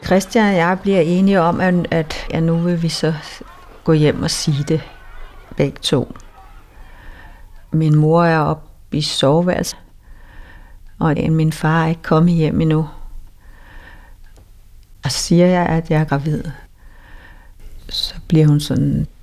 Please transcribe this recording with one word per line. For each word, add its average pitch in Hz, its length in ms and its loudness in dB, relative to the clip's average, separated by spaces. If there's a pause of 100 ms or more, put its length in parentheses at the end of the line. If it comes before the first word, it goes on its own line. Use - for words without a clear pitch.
Christian 202 460 2
og 190 60 2
jeg 175 260 2
bliver 196 180 2
enige 185 400 4
om, 170 200 0
at, 185 140 2 (160)
at, 160 400 -4
at 160 120 -2
nu 165 140 0
vil 170 260 0
vi 165 60 0
så 160 260 -2 (720)
gå 165 80 2
hjem 151 300 4
og 156 80 -2
sige 147 380 -2
det, 160 140 0 (760)
begge 143 260 -2
to. - 340 -2 (1500)
Min 156 240 2
mor 156 300 4
er 165 140 4
oppe 151 280 -2 (260)
i 147 100 -2
soveværelset, 170 760 0 (1200)
og 160 180 0 (140)
min 160 220 2
far 160 320 0
er 160 40 0
ikke 165 140 -4
kommet 165 320 4
hjem 156 260 0
endnu. 156 280 0 (2250)
Og 135 60 -2
siger 175 360 2
jeg, 180 200 2
at 165 240 -2
jeg 156 100 2
er 160 40 2
gravid, 147 380 -4 (1500)
så - 260 -8 (140)
bliver 156 180 4
hun 147 140 4
sådan 143 460 -2 (160)